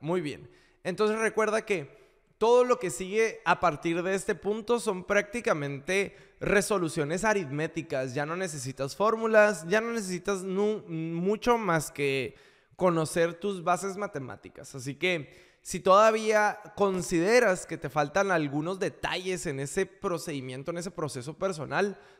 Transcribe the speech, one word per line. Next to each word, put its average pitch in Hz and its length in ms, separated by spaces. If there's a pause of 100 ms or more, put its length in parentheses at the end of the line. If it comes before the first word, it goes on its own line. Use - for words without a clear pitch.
Muy 175 200
bien. 127 280 (360)
Entonces 208 340
recuerda 214 460
que 165 340 (380)
todo 240 280
lo 247 140
que 180 120
sigue 202 540
a 175 160
partir 170 420
de 190 120
este 196 200
punto 220 460
son 185 240
prácticamente 185 1120 (240)
resoluciones 170 840
aritméticas. 151 920
Ya 147 100
no 156 100
necesitas 143 640
fórmulas, 214 720
ya 208 120
no 233 120
necesitas 185 500
nu-, 196 460
mucho 170 680
más 170 320
que 135 440 (420)
conocer 170 580
tus 190 280
bases 180 360
matemáticas. 131 760
Así 135 200
que 165 560 (120)
si - 180
todavía 214 800 (160)
consideras 190 920
que 165 100
te 139 140
faltan 156 400
algunos 156 480
detalles 180 680
en 139 160
ese 165 240
procedimiento, 143 840
en 170 80
ese 180 120
proceso 143 440
personal, 180 640 (220)